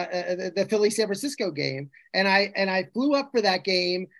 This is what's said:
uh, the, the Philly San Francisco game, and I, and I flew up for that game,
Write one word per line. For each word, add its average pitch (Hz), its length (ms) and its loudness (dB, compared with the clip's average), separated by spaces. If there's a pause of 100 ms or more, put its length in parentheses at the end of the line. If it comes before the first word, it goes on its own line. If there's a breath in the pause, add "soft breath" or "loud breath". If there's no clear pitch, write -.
(140)
uh, 180 220 -4
the, 185 200 -6
the 190 100 0
Philly 208 260 2
San 220 160 0
Francisco 202 420 -4
game, 139 400 -6 (240 soft breath)
and 190 140 2
I, 202 280 4
and 196 140 0
I 185 240 -2
flew 277 220 2
up 277 160 -2
for 233 100 2
that 185 220 2
game, 180 420 0 (140)